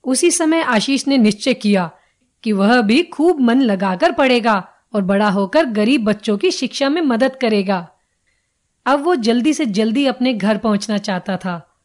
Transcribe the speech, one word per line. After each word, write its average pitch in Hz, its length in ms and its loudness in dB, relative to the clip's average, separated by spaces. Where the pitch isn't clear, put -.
उसी 269 260 2
समय 320 300 0
आशीष 254 460 -2
ने 277 120 2
निश्चय 220 360 2
किया 196 360 0
कि 214 100 -2
वह 208 280 2
भी 226 220 2
खूब 320 380 0
मन 240 200 4
लगाकर 196 520 0
पढ़ेगा 240 600 0
और 208 80 0
बड़ा 202 280 0
होकर 202 340 0
गरीब 220 400 0
बच्चों 208 340 -2
की 359 120 0
शिक्षा 269 380 -4
में 330 140 0
मदद 262 340 0
करेगा। 196 560 -2
अब 285 140 2
वो 349 140 2
जल्दी 240 400 0
से 302 120 -2
जल्दी 220 400 0
अपने 254 280 -2
घर 208 240 0
पहुंचना 208 400 -2
चाहता 190 380 -6
था। 175 480 -10